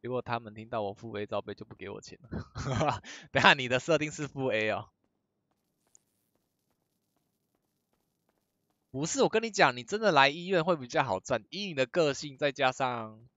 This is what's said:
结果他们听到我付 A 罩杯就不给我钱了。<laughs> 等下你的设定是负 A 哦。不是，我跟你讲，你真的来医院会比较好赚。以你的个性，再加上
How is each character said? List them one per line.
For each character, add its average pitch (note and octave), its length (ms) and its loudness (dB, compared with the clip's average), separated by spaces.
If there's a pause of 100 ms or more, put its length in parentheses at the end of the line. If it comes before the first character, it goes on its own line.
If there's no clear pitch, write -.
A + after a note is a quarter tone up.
结 A#2 80 -10
果 B2 120 -4
他 A#2 180 -4
们 A2 160 -14
听 A2 120 -14
到 A#2 140 -4
我 G2 100 -4
付 A2 240 -12
A G#2 120 -6
罩 G2+ 140 -4
杯 G2+ 120 -10
就 G#2+ 100 -12
不 - 120 -18
给 F#2+ 140 -14
我 G2+ 120 -12
钱 - 220 -20
了。 - 800 -4 (100)
<laughs> - 180 -18
等 - 120 0
下 F3+ 100 8
你 C3+ 140 0
的 B2 120 0
设 D#3 200 2
定 D3+ 120 -4
是 D3 160 -8
负 C3+ 200 -4
A G#2+ 240 2
哦。 - 180 -4 (4000)
不 C#3 160 -4
是， C4+ 160 0
我 F3+ 80 6
跟 A3+ 140 0
你 A3+ 80 -4
讲， C#3+ 260 4
你 B2 60 -10
真 G#3 180 -4
的 G#3 100 4
来 C#3 160 8
医 E3+ 200 -2
院 F3 180 2
会 F3+ 100 2
比 C3 120 -10
较 C#3+ 160 0
好 G2 160 0
赚。 A2+ 320 -2
以 G3 160 -8
你 F3 80 -8
的 C3 100 2
个 D3+ 280 2
性， C3+ 240 -10
再 D3 140 0
加 C3 220 2
上 A#2 520 -4 (120)